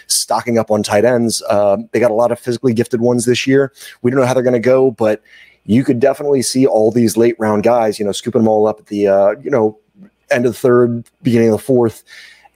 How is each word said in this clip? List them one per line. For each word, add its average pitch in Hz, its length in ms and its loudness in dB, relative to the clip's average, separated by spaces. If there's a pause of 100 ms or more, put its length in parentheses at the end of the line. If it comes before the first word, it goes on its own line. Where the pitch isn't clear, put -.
stocking 113 520 -4
up 110 120 -4
on 120 120 0
tight 104 220 0
ends, 120 460 0
uh, 101 260 2 (160)
they 113 80 -2
got 117 100 2
a 107 40 -2
lot 117 180 0
of 117 60 -6
physically 123 340 -4
gifted 113 280 -2
ones 120 260 0
this 120 200 -2
year. 135 260 0 (280)
We 123 100 -2
don't 135 100 0
know 123 60 0
how 127 60 -2
they're 127 100 0
gonna 127 160 0
go, 127 320 2
but 107 320 -2 (420)
you 120 200 2
could 123 160 0
definitely 139 420 0
see 131 240 0
all 110 240 2
these 113 260 0
late 117 220 2
round 107 240 -2
guys, 113 360 0
you 104 80 -6
know, 98 60 -4
scooping 120 280 -4
them 110 80 2
all 107 180 2
up 107 140 -4
at - 60 -20
the, 101 200 -2
uh, 98 240 2 (120)
you - 80 -10
know, 110 280 0 (520)
end 127 160 0
of 117 60 0
the - 60 -12
third, 123 460 2 (180)
beginning 117 260 2
of 110 40 2
the 104 100 -2
fourth, 120 420 -2 (520)